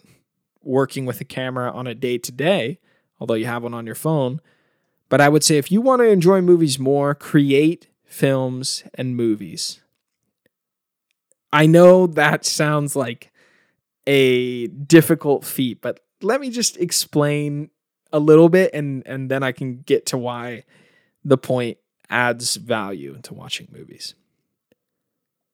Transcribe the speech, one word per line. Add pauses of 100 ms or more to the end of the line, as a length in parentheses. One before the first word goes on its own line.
(600)
working
with
a
camera
on
a
day-to-day, (400)
although
you
have
one
on
your
phone. (720)
But
I
would
say
if
you
wanna
enjoy
movies
more,
create (160)
films (100)
and
movies. (1700)
I
know
that
sounds
like (760)
a
difficult
feat,
but (200)
let
me
just
explain (420)
a
little
bit,
and,
and
then
I
can
get
to
why (600)
the
point (280)
adds
value
into
watching
movies. (1400)